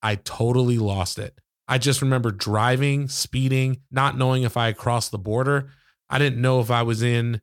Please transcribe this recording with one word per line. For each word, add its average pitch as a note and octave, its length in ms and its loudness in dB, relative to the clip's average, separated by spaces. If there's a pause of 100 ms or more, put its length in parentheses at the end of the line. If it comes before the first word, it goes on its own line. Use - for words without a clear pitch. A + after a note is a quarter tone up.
I G#2+ 140 -2
totally A#2+ 600 0
lost G2 420 -2
it. G#2 180 -12 (280)
I B2+ 120 0
just C3 240 0
remember C3 300 0
driving, B2+ 760 0
speeding, C3 800 -2
not C3 280 0
knowing C3 260 2
if A#2 140 -2
I A#2+ 80 2
had A2 120 -2
crossed A#2+ 340 -2
the G#2+ 60 -6
border. C3 520 -2 (440)
I C3 60 2
didn't C3 220 0
know B2+ 200 2
if A2+ 80 -2
I A#2+ 140 2
was A#2 180 0
in A#2 420 0